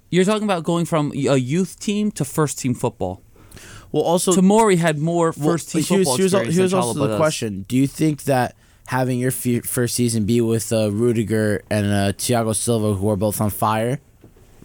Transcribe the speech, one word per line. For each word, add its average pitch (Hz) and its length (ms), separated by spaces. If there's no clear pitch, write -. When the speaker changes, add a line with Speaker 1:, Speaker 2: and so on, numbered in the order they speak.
Speaker 1:
you're 180 160
talking 214 180
about 185 200
going 170 220
from 151 280
a 139 240
youth 147 420
team 208 320
to - 140
first - 340
team 127 140
football. 95 480
Speaker 2:
Well, 151 120
also 180 300
Speaker 1:
Tomori 196 440
had 160 220
more 165 360
Speaker 2:
well, 151 180
Speaker 1:
first - 180
team 165 120
Speaker 2:
here's, - 40
Speaker 1:
football 127 120
Speaker 2:
here's 185 180
al-, 190 60
Speaker 1:
experience 165 160
Speaker 2:
here's 185 140
Speaker 1:
than 190 80
Speaker 2:
also 120 200
Speaker 1:
Chalobah - 20
Speaker 2:
the - 60
Speaker 1:
does. 107 100
Speaker 2:
question. 110 500
Do 123 80
you 135 120
think 151 380
that 127 300
having 127 320
your 127 140
f-, 120 340
first 120 300
season 113 300
be 117 160
with, 113 300
uh, 107 200
Rudiger 110 800
and, 104 160
uh, 101 260
Thiago 113 420
Silva, 107 380
who 98 160
are 107 60
both 107 260
on 104 80
fire, 110 500